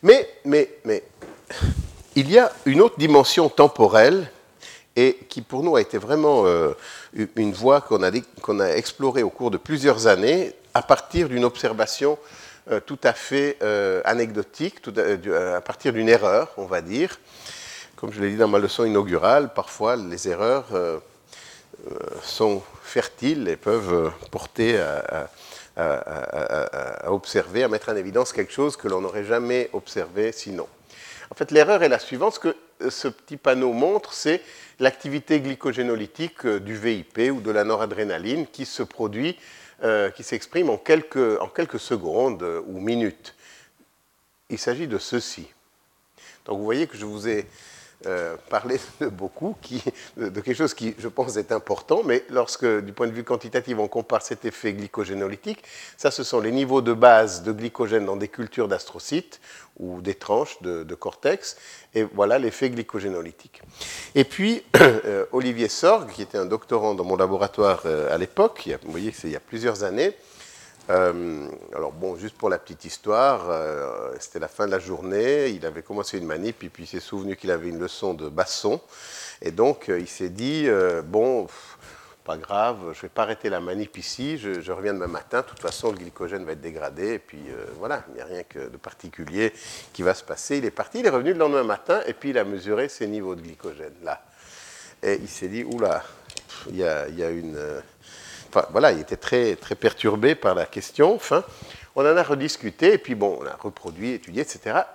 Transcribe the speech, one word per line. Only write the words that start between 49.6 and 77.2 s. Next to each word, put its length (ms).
qui, 200
de, 120
de 120
quelque 160
chose 160
qui, 260
je 80
pense, 300
est 140
important, 540
mais 240
lorsque, 360
du 280
point 140
de 60
vue 100
quantitatif, 560
on 80
compare 340
cet 240
effet 280
glycogénolytique, 880
ça, 140
ce 120
sont 160
les 120
niveaux 300
de 120
base 500
de 80
glycogène 540
dans 120
des 100
cultures 400
d'astrocytes 720
ou 220
des 140
tranches 460
de, 220
de 120
cortex, 600
et 80
voilà 340
l'effet 320
glycogénolytique. 920
Et 100
puis, 460
<clears throat> 120
euh, 500
Olivier 380
Sorg, 420
qui 100
était 160
un 80
doctorant 480
dans 120
mon 100
laboratoire, 720
euh, 280
à 40
l'époque, 480
il 60
y 40
a, 80
vous 80
voyez 200
que 60
c'est 120
il 40
y 40
a 20
plusieurs 440
années, 320
euh, 560
alors 200
bon, 240
juste 200
pour 120
la 100
petite 260
histoire, 640
euh, 720
c'était 180
la 120
fin 180
de 40
la 80
journée, 680
il 180
avait 160
commencé 380
une 60
manip, 380
et 60
puis 140
il 40
s'est 120
souvenu 360